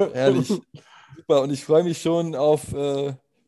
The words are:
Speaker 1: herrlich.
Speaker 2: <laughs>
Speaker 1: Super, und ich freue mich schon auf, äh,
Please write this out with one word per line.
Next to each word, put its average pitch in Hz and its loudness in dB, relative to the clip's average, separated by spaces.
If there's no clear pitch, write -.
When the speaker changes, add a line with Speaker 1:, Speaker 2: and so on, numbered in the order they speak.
Speaker 1:
herrlich. 127 2
Speaker 2:
<laughs> - -10
Speaker 1:
Super, 143 2
und 139 -2
ich 139 -6
freue 156 4
mich 170 -4
schon 165 -2
auf, 151 0
äh, 143 -4